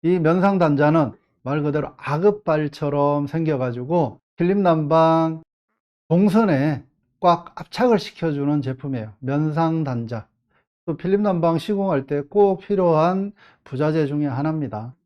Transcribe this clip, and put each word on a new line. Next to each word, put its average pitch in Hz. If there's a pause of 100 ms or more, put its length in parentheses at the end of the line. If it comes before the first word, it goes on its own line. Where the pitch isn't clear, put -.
이 175
면상 180
단자는 147 (320)
말 143
그대로 147
아급발처럼 147
생겨가지고 139 (160)
필름 196
난방 160 (680)
동선에 170 (360)
꽉 175
압착을 233
시켜주는 147
제품이에요. 127
면상 156
단자. 120 (600)
또 156
필름 196
난방 170
시공할 190
때 143
꼭 196
필요한 185 (320)
부자재 151
중에 147
하나입니다. 131 (100)